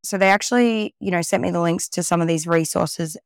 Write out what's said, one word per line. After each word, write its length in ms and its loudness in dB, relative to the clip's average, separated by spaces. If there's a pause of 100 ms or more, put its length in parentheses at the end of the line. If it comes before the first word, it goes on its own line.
So 140 -6
they 140 4
actually, 680 2
you 120 -4
know, 100 0
sent 220 0
me 80 0
the 100 -2
links 300 0
to 120 -4
some 200 0
of 40 0
these 200 -2
resources 800 -2